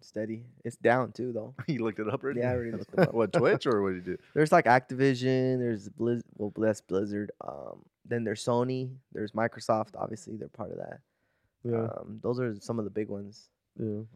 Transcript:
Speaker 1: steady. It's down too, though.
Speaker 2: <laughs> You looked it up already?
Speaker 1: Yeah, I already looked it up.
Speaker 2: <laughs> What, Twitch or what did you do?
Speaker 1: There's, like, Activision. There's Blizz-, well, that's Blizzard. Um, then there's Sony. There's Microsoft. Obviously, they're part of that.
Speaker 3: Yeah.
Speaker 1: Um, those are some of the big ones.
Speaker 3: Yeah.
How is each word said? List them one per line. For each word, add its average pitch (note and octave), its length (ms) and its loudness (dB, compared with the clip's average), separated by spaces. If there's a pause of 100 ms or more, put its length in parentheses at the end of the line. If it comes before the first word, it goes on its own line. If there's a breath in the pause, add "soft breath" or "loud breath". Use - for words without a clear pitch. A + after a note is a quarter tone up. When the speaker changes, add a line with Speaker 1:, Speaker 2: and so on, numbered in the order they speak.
Speaker 1:
steady. A2 420 -8 (220)
It's A#2+ 100 -8
down A#2 380 4
too, B2 180 -4
though. A#2 300 -8
Speaker 2:
<laughs> - 60 -8
You A#2+ 160 0
looked A2 160 -2
it G#2+ 100 -2
up B2 140 -2
already? B2 180 -2
Speaker 1:
Yeah, B2 100 2
I B2+ 40 0
already A#2 160 -4
looked G#2 220 -10
it F#3+ 60 0
up. E3+ 140 6
Speaker 2:
<laughs> A#2 60 2
What, G#2+ 120 4
Twitch E3+ 340 4
or A2+ 160 4
what F#2+ 120 2
did F2+ 120 -8
you F2+ 120 -4
do? - 60 -16 (100)
Speaker 1:
There's, D3+ 180 4
like, F3 140 8
Activision. B2+ 960 4
There's A2+ 300 -2
Blizz-, A#2 340 0 (140)
well, G#2 200 -4
that's A2 240 2
Blizzard. G2+ 500 -2 (100)
Um, G1+ 380 -10 (260)
then A#2 200 -2
there's G#2+ 180 -2
Sony. B2+ 460 0 (240)
There's G#2 180 -6
Microsoft. A2 680 0
Obviously, A2 380 -8
they're G#2 140 -10
part F#2 220 -10
of F2 60 -10
that. - 220 -10 (640)
Speaker 3:
Yeah. A2+ 240 0 (100)
Speaker 1:
Um, A2 240 -12
those B2 180 -2
are A#2+ 200 -2
some A#2 200 -4
of G#2+ 60 -4
the G2 60 -6
big G#2+ 160 -2
ones. G2+ 400 -10 (320)
Speaker 3:
Yeah. G#2+ 220 -4 (140)